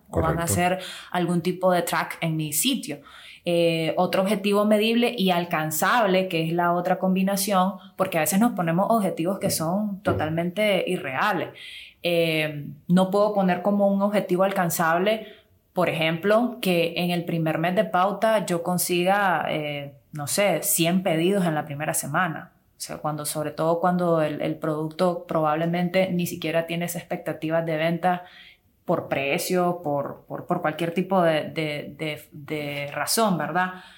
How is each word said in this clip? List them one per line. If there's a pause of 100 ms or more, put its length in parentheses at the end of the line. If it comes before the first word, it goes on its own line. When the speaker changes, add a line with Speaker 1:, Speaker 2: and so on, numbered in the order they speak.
(100)
Speaker 1:
o
van
a
Speaker 2:
Correcto.
Speaker 1:
hacer (320)
algún
tipo
de
track
en
mi
sitio. (440)
Eh,
otro
objetivo
medible
y
alcanzable,
que
es
la
otra
combinación, (220)
porque
a
veces
nos
ponemos
objetivos
que
son
Speaker 2:
Sí.
Speaker 1:
totalmente
irreales. (540)
Eh, (200)
no
puedo
poner
como
un
objetivo
alcanzable, (460)
por
ejemplo,
que
en
el
primer
mes
de
pauta
yo
consiga,
eh, (180)
no
sé,
cien
pedidos
en
la
primera
semana. (180)
O
sea,
cuando,
sobre
todo
cuando
el,
el
producto
probablemente
ni
siquiera
tiene
esas
expectativas
de
venta (600)
por
precio,
por,
por,
por
cualquier
tipo
de,
de,
de,
de
razón,
¿verdad? (240)